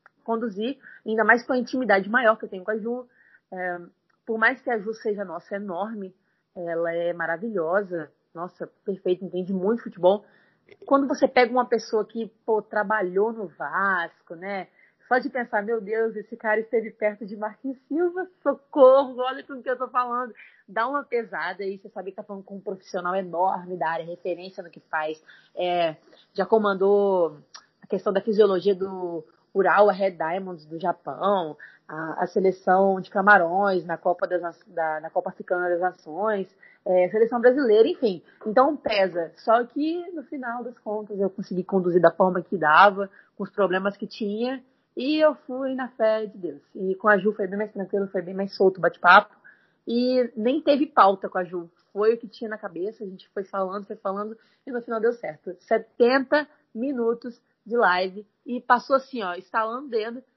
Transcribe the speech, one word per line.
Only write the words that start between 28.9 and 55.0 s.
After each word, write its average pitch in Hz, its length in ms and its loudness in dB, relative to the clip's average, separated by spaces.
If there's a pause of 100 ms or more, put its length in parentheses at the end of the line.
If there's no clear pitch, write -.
Urawa 196 400 6
Red 190 180 -2
Diamonds 170 540 -6
do 160 120 -14
Japão, 170 800 -2 (300)
a, 160 360 -6
a 170 40 -2
seleção 190 720 2
de - 100 -12
Camarões 196 760 4
na 170 120 -6
Copa 180 300 0
das 180 140 -2
Na-, 170 120 -8 (140)
da, 160 320 -4
na 160 100 -12
Copa 185 200 -4
Africana 180 400 -4
das 175 100 0
Nações, 185 680 -4 (380)
é, 180 240 4
seleção 226 300 2
brasileira, 233 480 6
enfim. 214 340 -2 (240)
Então 254 300 4
pesa. 180 640 -2
Só 233 280 2
que 330 460 -6
no 302 120 -10
final 247 400 -10
das 240 160 -14
contas 208 400 -8
eu 196 100 2
consegui 180 340 -6
conduzir 180 380 2
da 165 100 6
forma 185 300 2
que 190 160 -6
dava, 190 520 6 (260)
com 202 80 -10
os 190 60 -10
problemas 190 460 0
que 202 120 -10
tinha, 233 560 -6 (320)
e 294 240 -2
eu 302 160 6 (100)
fui 262 300 -6
na 254 140 -6
fé 220 360 0
de 202 120 -16
Deus. 151 240 -10 (140)
E 190 200 -2
com 214 120 0
a 208 100 8
Ju 196 160 2
foi 202 140 -4
bem 196 100 -6
mais 208 140 -4
tranquilo, 196 360 -4
foi 190 140 -4
bem 180 120 -12
mais 196 220 -6
solto 190 220 4
o 170 40 -4
bate-papo. 175 540 4 (520)
E 247 480 0
nem 254 260 0
teve 294 260 2
pauta 196 420 4
com - 80 -6
a 180 60 -2
Ju. 170 260 -10 (240)
Foi 220 220 2
o - 20 -14
que 233 100 -16
tinha 220 220 -12
na 214 80 -10
cabeça, 196 460 -8
a 196 40 -10
gente 185 220 -18
foi 202 140 -8
falando, 196 420 -6
foi 214 100 -12
falando, 208 420 -8 (280)
e 269 60 -12
no 240 100 -4
final 233 180 -6
deu 233 140 2